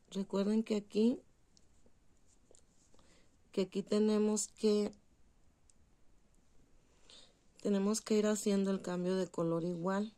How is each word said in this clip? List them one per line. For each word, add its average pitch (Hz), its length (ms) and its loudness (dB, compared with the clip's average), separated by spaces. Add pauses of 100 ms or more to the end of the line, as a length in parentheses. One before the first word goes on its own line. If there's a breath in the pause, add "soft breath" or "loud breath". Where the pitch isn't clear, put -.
(120)
Recuerden 196 520 -2
que 220 140 -2
aquí, 214 420 0 (2250 soft breath)
que 196 120 0
aquí 190 200 -4
tenemos 214 640 2
que, 208 460 0 (2750 loud breath)
tenemos 202 380 0
que - 180 0
ir 208 100 4
haciendo 196 440 0
el 190 100 -2
cambio 180 360 -2
de 185 100 -2
color 165 380 -2
igual. 190 520 -4